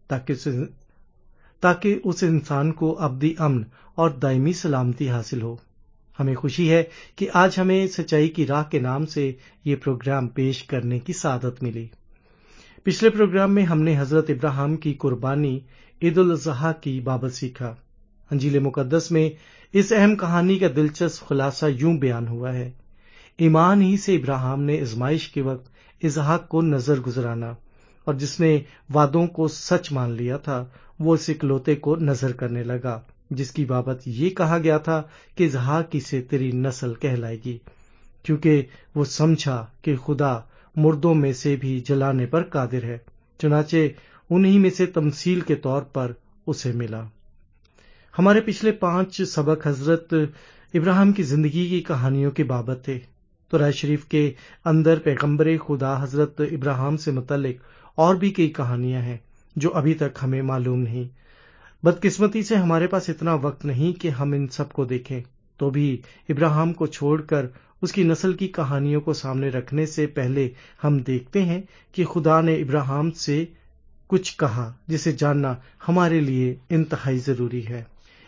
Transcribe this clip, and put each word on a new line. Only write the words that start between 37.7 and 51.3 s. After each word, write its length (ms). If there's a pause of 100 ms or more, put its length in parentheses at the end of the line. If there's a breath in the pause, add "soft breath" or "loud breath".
کیونکہ 400 (320 soft breath)
وہ 100
سمجھا 600 (160)
کہ 140
خدا 440 (360 soft breath)
مردوں 400
میں 180
سے 220
بھی 240
جلانے 460
پر 180
قادر 400
ہے۔ 140 (400)
چنانچہ 380 (540 soft breath)
انہی 300
میں 100
سے 160
تمثیل 560
کے 140
طور 260
پر 300 (360)
اسے 240
ملا۔ 320 (1160 soft breath)
ہمارے 220
پچھلے 300
پانچ 500
سبق 460
حضرت 460 (600 loud breath)
ابراہیم 380
کی 120
زندگی 460